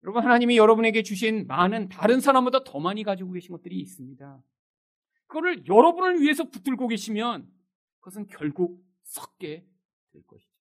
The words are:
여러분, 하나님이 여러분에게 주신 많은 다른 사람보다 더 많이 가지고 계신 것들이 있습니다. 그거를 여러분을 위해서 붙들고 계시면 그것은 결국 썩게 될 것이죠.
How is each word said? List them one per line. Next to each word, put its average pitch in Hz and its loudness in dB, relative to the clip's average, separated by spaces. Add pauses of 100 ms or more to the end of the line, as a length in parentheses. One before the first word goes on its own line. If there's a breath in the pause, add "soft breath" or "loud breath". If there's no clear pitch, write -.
여러분, 214 -4
하나님이 240 4
여러분에게 220 6
주신 208 -4
많은 185 -2
다른 226 2
사람보다 262 2
더 - -14
많이 214 -6
가지고 190 -8
계신 180 -12
것들이 175 -12
있습니다. 135 -20 (840)
그거를 302 -6
여러분을 339 4
위해서 302 0
붙들고 254 -8
계시면 220 -6 (480)
그것은 190 -18
결국 175 -6 (220)
썩게 170 -16 (460)
될 - -20
것이죠. - -20 (120)